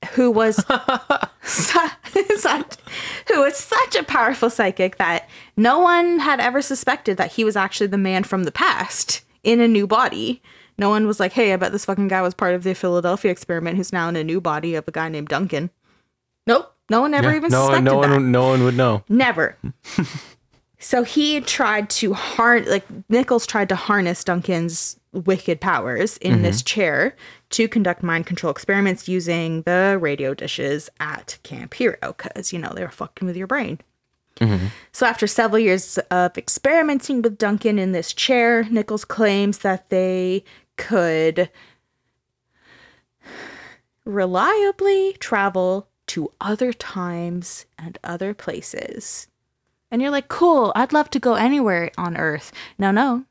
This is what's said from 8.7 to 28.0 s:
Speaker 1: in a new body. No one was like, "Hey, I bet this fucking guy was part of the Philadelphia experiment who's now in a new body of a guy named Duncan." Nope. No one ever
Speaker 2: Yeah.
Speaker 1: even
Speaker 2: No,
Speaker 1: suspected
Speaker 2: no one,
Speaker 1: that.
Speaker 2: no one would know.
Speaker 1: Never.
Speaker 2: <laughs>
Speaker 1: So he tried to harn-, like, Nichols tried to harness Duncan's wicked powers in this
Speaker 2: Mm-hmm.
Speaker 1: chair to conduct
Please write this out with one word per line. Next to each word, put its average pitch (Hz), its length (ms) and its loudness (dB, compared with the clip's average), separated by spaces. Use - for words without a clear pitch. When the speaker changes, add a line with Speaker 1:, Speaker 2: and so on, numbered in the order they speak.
Speaker 1:
in 233 180 4
a 233 80 6
new 202 180 4
body. 220 540 0
No 202 120 0
one 214 160 2
was 208 120 -2
like, 185 140 0
"Hey, 220 200 2
I 190 40 2
bet 185 160 0
this 202 140 -4
fucking 196 220 0
guy 185 140 0
was 180 120 0
part 180 200 0
of 180 80 -4
the 190 120 0
Philadelphia 175 560 0
experiment 170 460 -4
who's 208 160 -4
now 170 160 -2
in 170 80 -2
a 156 80 -4
new 165 160 -2
body 165 340 -4
of 156 120 -4
a - 60 -10
guy 160 160 -4
named 151 200 -8
Duncan." 160 420 -2
Nope. 247 260 2
No 220 120 2
one 294 140 0
ever 277 160 4
Speaker 2:
Yeah. 311 60 2
Speaker 1:
even 311 140 0
Speaker 2:
No, 127 160 4
Speaker 1:
suspected 135 180 4
Speaker 2:
no 135 140 4
one, 143 120 4
Speaker 1:
that. 139 100 6
Speaker 2:
no 127 280 4
one 131 160 4
would 123 120 2
know. 120 320 2
Speaker 1:
Never. 233 480 2
Speaker 2:
<laughs> 165 100 0
Speaker 1:
So 247 260 0
he 294 360 0
tried 214 500 0
to 202 220 0
harn-, 233 540 2
like, 190 180 0
Nichols 240 380 2
tried 202 240 0
to 190 40 2
harness 180 480 0
Duncan's 170 800 -2
wicked 180 480 -2
powers 135 600 -2
in 120 240 2
this 101 160 0
Speaker 2:
Mm-hmm. 123 80 -6
Speaker 1:
chair 175 500 0
to 226 160 0
conduct 196 360 0